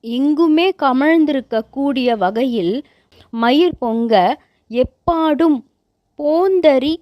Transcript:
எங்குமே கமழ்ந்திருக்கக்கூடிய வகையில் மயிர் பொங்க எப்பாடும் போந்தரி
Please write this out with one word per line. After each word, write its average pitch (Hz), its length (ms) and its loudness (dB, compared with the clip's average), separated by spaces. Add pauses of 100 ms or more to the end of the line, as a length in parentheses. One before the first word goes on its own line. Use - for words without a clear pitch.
எங்குமே 302 600 0 (120)
கமழ்ந்திருக்கக்கூடிய 277 1400 0
வகையில் 208 580 -2 (580)
மயிர் 254 460 0
பொங்க 226 360 -2 (560)
எப்பாடும் 311 880 -2 (600)
போந்தரி 311 840 2